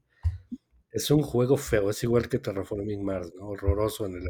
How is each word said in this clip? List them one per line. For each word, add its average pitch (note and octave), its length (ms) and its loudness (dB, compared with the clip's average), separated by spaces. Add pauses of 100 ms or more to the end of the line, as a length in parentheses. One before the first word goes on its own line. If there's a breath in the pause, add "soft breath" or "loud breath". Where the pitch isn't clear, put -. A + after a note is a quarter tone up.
(920 loud breath)
es - 200 0
un D3 120 6
juego B2 360 2
feo, G#2 320 2
es - 140 -4
igual A#2 240 2
que - 100 0
Terraforming G2+ 680 -4
Mars, F#2 320 -4
¿no? G2+ 120 -12
Horroroso G2+ 580 0
en F#2 100 -6
el F2 140 -10